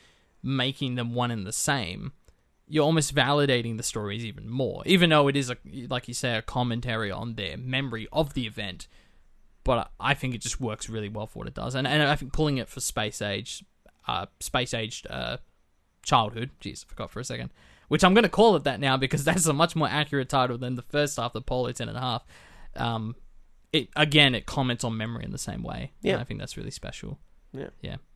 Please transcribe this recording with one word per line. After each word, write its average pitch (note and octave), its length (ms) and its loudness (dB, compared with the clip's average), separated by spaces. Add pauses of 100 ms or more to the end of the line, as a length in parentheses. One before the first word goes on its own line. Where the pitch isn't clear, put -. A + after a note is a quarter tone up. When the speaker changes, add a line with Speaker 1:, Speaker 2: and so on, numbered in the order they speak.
(400)
Speaker 1:
making C3 540 -2
them A#2 200 -4
one A#2+ 180 0
and G#2 140 -4
the A2 60 -8
same, G#2+ 600 -2 (560)
you're D3+ 160 4
almost D#3 300 4
validating C3 640 2
the A2+ 40 -8
stories G#2+ 420 -4
even G2+ 260 -10
more, B2 340 -2
even F3 240 6
though D3+ 200 6
it C3+ 80 2
is, C3 140 0
a, B2 60 -4 (320)
like B2+ 200 -6
you A#2+ 60 -10
say, A#2+ 220 -2
a A2+ 60 -2
commentary A#2+ 680 -2
on A2+ 260 -6
their F#2 200 -8
memory B2+ 560 -4
of D3 220 0
the B2 120 -2
event. G2+ 400 -10 (800)
But A#2+ 260 0 (100)
I C#3 140 2
think B2+ 200 -4
it A2 60 -8
just - 200 -6
works A2 280 -6
really A2 220 -6
well A2 160 -8
for - 140 -14
what A2+ 80 -8
it B2 60 -12
does. B2+ 200 -6
And, C3+ 120 -2
and D3 160 4
I D3 140 4
think C3+ 160 -8
pulling D3+ 240 2
it A#2+ 120 -4
for - 120 -12
space - 400 -4
age, G#2 440 -6 (420)
uh, - 200 -2 (140)
space B2 320 -2
aged, A2+ 380 -6
uh, B2 280 -6 (640)
childhood, A#2 480 2 (120)
jeez, - 240 -12
I - 20 -20
forgot - 220 -12
for G#2+ 100 -10
a B2+ 40 -10
second, A#2+ 260 -8 (380)
which - 160 4
I'm F#3 100 8
gonna A3 160 6
call G#3 260 8
it C#3+ 80 0
that B2 160 0
now C3+ 160 4
because C3+ 280 0
<laughs> - 0 -
that's E3 220 4
a D#3 60 4
much D#3+ 240 4
more D3+ 120 2
accurate C#3+ 420 0
title B2+ 260 2
than B2+ 200 -4
the A#2+ 60 -6
first D3 360 0
half, A#2+ 160 -4
the - 60 -4
Apollo B2 320 -2
ten A#2 160 -6
and A2 100 -8
a - 20 -6
half. B2 240 -2 (520)
Um, A#2 400 -2 (560)
it, C#3+ 240 2
again, D3 380 8
it G#2+ 120 -4
comments B2+ 380 0
on A#2 120 -2
memory A2+ 280 -6
in - 80 -8
the - 60 -8
same - 240 -8
way. B2 280 -8 (100)
Speaker 2:
Yeah. - 120 0
Speaker 1:
And F3 100 0
I - 20 -8
think - 160 -8
that's - 160 -10
really - 140 -10
special. - 480 -12 (340)
Speaker 2:
Yeah. C3 160 -10 (140)
Speaker 1:
Yeah. - 140 -10 (200)